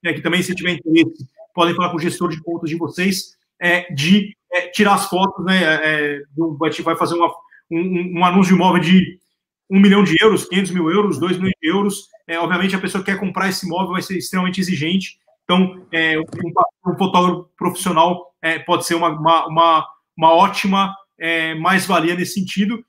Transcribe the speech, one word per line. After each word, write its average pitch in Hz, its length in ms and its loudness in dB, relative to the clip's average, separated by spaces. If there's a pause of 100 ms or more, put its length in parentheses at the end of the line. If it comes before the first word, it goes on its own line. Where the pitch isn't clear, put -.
né, 170 100 -2
que 156 80 -6
também, 175 220 0
se 180 120 -4
tiver 180 180 -4
interesse, 160 540 0 (280)
podem 170 200 0
falar 175 160 -2
com 170 60 -6
o 156 40 -4
gestor 175 280 -4
de 156 120 -8
contas 170 300 -8
de 160 60 -6
vocês, 180 600 -4 (240)
é, 175 320 0
de, 180 440 2 (160)
é, 175 160 -2
tirar 202 260 2
as 190 140 -2
fotos, 185 360 -2
né, 190 200 2
é, 151 580 0 (140)
do, 160 260 -4
a 160 80 0
gente 160 120 -8
vai 165 140 0
fazer 165 180 -2
uma, 170 180 0 (380)
um, 165 100 -2
um, 180 380 -4
um 175 60 2
anúncio 180 280 4
de - 20 6
imóvel 180 260 4
de 175 380 2 (500)
um 196 120 4
milhão 202 240 8
de 156 160 0
euros, 214 240 4
quinhentos 185 260 -2
mil 170 200 -2
euros, 190 280 0
dois 180 200 -2
milhões 185 220 -2
de 156 80 -2
euros, 196 400 -2 (200)
é, 165 100 -6
obviamente 180 380 0
a 185 40 -2
pessoa 190 220 -4
que 196 80 -4
quer 190 80 -2
comprar 190 300 -4
esse 185 180 -6
imóvel 175 260 -4
vai 180 100 -4
ser 185 160 -8
extremamente 185 420 -4
exigente, 180 580 -4 (240)
então, 185 500 0
é, 160 260 0
um, 160 40 -4 (640)
um 175 100 -2
fotógrafo 180 600 0
profissional, 175 840 -2
é, 165 180 -4
pode - 280 -2
ser 170 80 -2
uma, 170 160 0
uma, 156 360 0
uma, 165 400 2 (300)
uma 160 160 4
ótima, 190 640 2 (240)
é, 165 360 -2
mais-valia 175 600 2
nesse 180 200 -6
sentido 208 540 -4